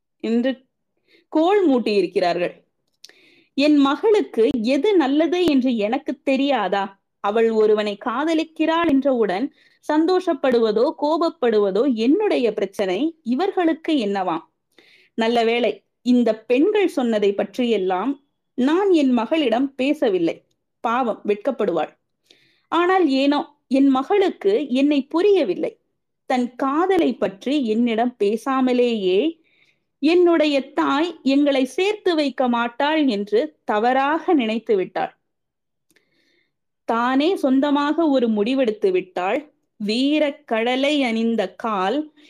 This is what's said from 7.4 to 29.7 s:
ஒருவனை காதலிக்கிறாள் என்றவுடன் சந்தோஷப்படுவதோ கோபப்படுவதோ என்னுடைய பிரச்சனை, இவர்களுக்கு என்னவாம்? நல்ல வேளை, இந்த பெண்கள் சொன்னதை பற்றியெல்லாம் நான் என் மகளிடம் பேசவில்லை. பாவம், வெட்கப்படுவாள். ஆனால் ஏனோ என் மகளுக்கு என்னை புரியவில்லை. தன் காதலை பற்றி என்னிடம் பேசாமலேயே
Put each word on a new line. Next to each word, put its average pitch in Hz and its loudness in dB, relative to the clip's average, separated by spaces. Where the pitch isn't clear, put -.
ஒருவனை 214 2
காதலிக்கிறாள் 320 -2
என்றவுடன் 254 0
சந்தோஷப்படுவதோ 302 0
கோபப்படுவதோ 247 0
என்னுடைய 277 0
பிரச்சனை, 202 -4
இவர்களுக்கு 320 -2
என்னவாம்? 196 -4
நல்ல 226 0
வேளை, 233 -2
இந்த 233 0
பெண்கள் 359 2
சொன்னதை 214 0
பற்றியெல்லாம் 214 -2
நான் 339 0
என் 294 4
மகளிடம் 247 0
பேசவில்லை. 233 -2
பாவம், 233 -2
வெட்கப்படுவாள். 202 -2
ஆனால் 349 2
ஏனோ 277 0
என் 269 4
மகளுக்கு 269 0
என்னை 277 0
புரியவில்லை. 330 0
தன் 247 -2
காதலை 302 0
பற்றி 247 -4
என்னிடம் 233 0
பேசாமலேயே 240 0